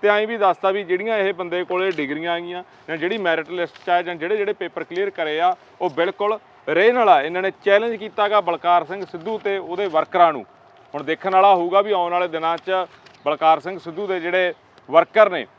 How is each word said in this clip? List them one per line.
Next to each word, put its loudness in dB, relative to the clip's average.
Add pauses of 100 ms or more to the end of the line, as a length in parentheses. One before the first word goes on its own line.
ਤੇ 4
ਐਂ 2
ਵੀ -6
ਦੱਸਤਾ 2
ਵੀ -2
ਜਿਹੜੀਆਂ -2
ਇਹ 0
ਬੰਦੇ -4
ਕੋਲੇ -2
ਡਿਗਰੀਆਂ -4
ਆ -4
ਗਈਆਂ -12 (240)
ਜਾਂ -6
ਜਿਹੜੀ -4
ਮੈਰਿਟ -2
ਲਿਸਟ -6 (120)
'ਚ -2
ਆ 2
ਜਾਂ -6
ਜਿਹੜੇ -4
ਜਿਹੜੇ -2
ਪੇਪਰ -8
ਕਲੀਅਰ -6
ਕਰੇ -4
ਆ, 2 (240)
ਉਹ -2
ਬਿਲਕੁਲ -2 (300)
ਰੇਨ 4
ਵਾਲਾ। 6
ਇਹਨਾਂ -4
ਨੇ -2
ਚੈਲੰਜ 2
ਕੀਤਾ -4
ਗਾ 2
ਬਲਕਾਰ 0
ਸਿੰਘ -10
ਸਿੱਧੂ -8
ਤੇ -4
ਉਹਦੇ -6
ਵਰਕਰਾਂ 2
ਨੂੰ। -8 (480)
ਹੁਣ -8
ਦੇਖਣ -4
ਵਾਲਾ 6
ਹੋਊਗਾ 2
ਵੀ -2
ਆਉਣ -2
ਵਾਲੇ -2
ਦਿਨਾਂ -4
'ਚ -4 (380)
ਬਲਕਾਰ 2
ਸਿੰਘ -10
ਸਿੱਧੂ -10
ਦੇ -4
ਜਿਹੜੇ -2 (380)
ਵਰਕਰ 4
ਨੇ -6 (120)